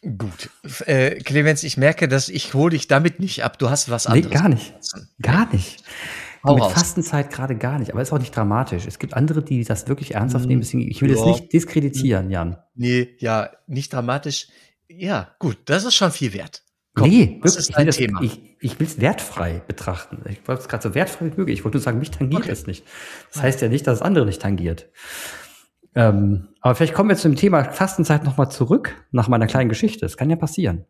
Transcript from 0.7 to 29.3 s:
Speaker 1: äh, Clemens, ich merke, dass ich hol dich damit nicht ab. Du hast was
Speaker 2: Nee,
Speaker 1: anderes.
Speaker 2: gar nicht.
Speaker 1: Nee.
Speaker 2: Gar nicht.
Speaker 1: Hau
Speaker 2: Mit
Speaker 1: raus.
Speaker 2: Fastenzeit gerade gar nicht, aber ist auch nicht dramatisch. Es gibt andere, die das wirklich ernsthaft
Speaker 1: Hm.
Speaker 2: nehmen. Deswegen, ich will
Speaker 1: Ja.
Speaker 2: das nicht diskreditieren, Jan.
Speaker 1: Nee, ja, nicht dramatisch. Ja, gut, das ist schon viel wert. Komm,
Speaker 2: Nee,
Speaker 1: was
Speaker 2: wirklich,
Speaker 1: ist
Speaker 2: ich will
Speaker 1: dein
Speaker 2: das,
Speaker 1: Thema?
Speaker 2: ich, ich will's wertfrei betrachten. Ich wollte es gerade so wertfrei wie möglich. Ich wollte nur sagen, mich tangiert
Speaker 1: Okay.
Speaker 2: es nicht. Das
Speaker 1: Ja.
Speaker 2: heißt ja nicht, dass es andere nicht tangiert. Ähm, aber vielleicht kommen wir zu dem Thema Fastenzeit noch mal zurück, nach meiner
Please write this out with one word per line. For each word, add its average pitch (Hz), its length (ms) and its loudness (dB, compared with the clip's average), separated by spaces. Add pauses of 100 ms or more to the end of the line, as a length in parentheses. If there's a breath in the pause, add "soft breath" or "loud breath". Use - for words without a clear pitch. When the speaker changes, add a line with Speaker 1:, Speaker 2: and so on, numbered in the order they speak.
Speaker 1:
äh, 135 320 2
Clemens, 147 420 2
ich - 160 -6
merke, 151 300 2
dass 131 220 0
ich - 260 -8
hol 160 160 4
dich 151 160 -2
damit 156 320 4
nicht 185 240 -4
ab. - 160 -6
Du 123 100 2
hast 135 220 -2
was 117 180 -2
Speaker 2:
Nee, 135 140 6
Speaker 1:
anderes. - 180 -4
Speaker 2:
gar 196 80 4
nicht. 117 240 0 (220)
Speaker 1:
Nee. - 60 -18 (200)
Speaker 2:
Gar 196 320 2
nicht. - 300 -4 (600 loud breath)
Speaker 1:
Hau 139 120 6
Speaker 2:
Mit 117 80 4
Speaker 1:
raus. 95 100 2
Speaker 2:
Fastenzeit 151 580 -2
gerade 131 240 -6
gar 127 220 -4
nicht, 123 140 -6
aber 117 100 -4
ist 135 120 -4
auch 147 60 2
nicht 123 160 -6
dramatisch. 104 520 0
Es - 100 -12
gibt - 180 -10
andere, 151 280 0
die 123 200 -2
das 107 240 -4
wirklich - 280 -6
ernsthaft 123 300 0
Speaker 1:
Hm. 127 40 -2
Speaker 2:
nehmen. 127 120 4
Deswegen, 120 280 -4
ich - 140 -6
will 139 60 4
Speaker 1:
Ja. 135 80 6
Speaker 2:
das 110 80 2
nicht - 280 2
diskreditieren, 135 760 0
Jan. 85 260 -4 (160)
Speaker 1:
Nee, 123 460 -2
ja, 113 320 -2 (160)
nicht 139 260 -8
dramatisch. 135 540 -4 (400 soft breath)
Ja, 175 420 -6 (100)
gut, 135 260 -2
das 175 200 0
ist 247 100 0
schon 180 160 2
viel 120 220 -4
wert. 90 300 -14 (300)
Komm, 120 160 6
Speaker 2:
Nee, 214 320 6
Speaker 1:
was 170 140 4
Speaker 2:
wirklich, - 20 -10
Speaker 1:
ist - 120 -4
Speaker 2:
ich - 0 -
will - 80 -6
Speaker 1:
dein 147 100 6
Speaker 2:
das, 147 100 2
Speaker 1:
Thema? 104 240 0
Speaker 2:
ich, 113 200 -4 (200)
ich - 180 -6
will's 160 220 -2
wertfrei 85 680 -2
betrachten. - 640 -10
Ich - 180 -12
wollte 127 140 -6
es - 80 -18
gerade 120 140 -6
so 101 100 -4
wertfrei 175 400 -2
wie - 40 -6
möglich. 147 220 -2
Ich - 60 -10
wollte 110 120 -2
nur - 60 0
sagen, 117 140 -2
mich 135 140 -4
tangiert 147 320 -2
Speaker 1:
Okay. - 80 -6
Speaker 2:
es - 160 -8
nicht. - 180 -10 (440 loud breath)
Das - 80 -14
Speaker 1:
Ja. 147 40 -4
Speaker 2:
heißt 131 220 2
ja 117 40 0
nicht, 135 200 0
dass 127 100 2
es - 60 -6
andere 170 240 4
nicht 95 140 -4
tangiert. 87 460 -2 (1080 loud breath)
Ähm, 101 540 4 (120)
aber 123 140 4
vielleicht 165 180 2
kommen 208 160 2
wir 190 80 6
zu - 100 2
dem 143 100 6
Thema 160 340 4
Fastenzeit 151 520 0
noch 135 140 0
mal 135 120 2
zurück, 143 440 0 (180)
nach 117 160 2
meiner 113 200 4